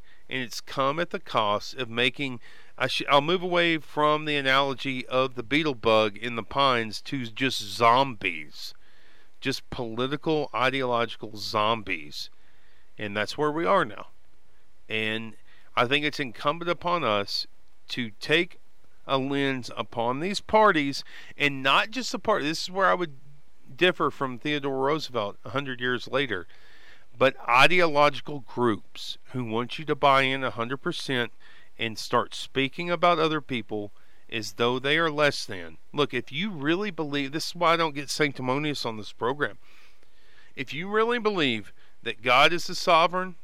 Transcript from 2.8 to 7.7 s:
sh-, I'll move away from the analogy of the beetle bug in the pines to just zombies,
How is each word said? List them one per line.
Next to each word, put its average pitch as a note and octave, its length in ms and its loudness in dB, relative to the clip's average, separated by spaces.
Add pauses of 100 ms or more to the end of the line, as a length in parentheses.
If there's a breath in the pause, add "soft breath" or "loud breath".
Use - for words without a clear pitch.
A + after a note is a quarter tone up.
sh-, - 240 -2
I'll C#3 100 8
move E3+ 220 2
away E3+ 360 2
from D3+ 460 2
the D3+ 120 0
analogy C3+ 720 2
of C3 280 2
the B2 80 -6
beetle C#3+ 320 2
bug A2 420 4
in A#2 200 -6
the A2+ 60 -2
pines A#2 600 2
to C3 240 -4
just A#2+ 340 -2
zombies, G#2 1120 2 (680 soft breath)